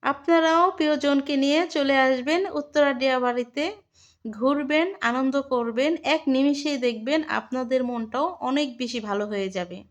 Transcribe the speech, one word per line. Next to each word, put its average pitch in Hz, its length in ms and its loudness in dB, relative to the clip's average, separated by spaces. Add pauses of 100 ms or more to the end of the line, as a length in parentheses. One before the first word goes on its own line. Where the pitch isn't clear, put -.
আপনারাও 320 680 2
প্রিয়জনকে 285 680 0
নিয়ে 285 240 2 (100)
চলে 277 280 2
আসবেন 262 420 2 (140)
উত্তরা 294 380 2
ডিয়াবাড়িতে, 247 720 0 (600)
ঘুরবেন, 277 640 0 (140)
আনন্দ 262 320 0 (180)
করবেন, 240 400 0 (120)
এক 311 240 0
নিমিষেই 285 500 2
দেখবেন 240 500 -2
আপনাদের 254 560 -2
মনটাও 240 420 -4 (140)
অনেক 277 280 -2 (100)
বেশি 240 220 -6
ভালো 208 260 -4
হয়ে 202 240 -4
যাবে। 180 280 -8 (120)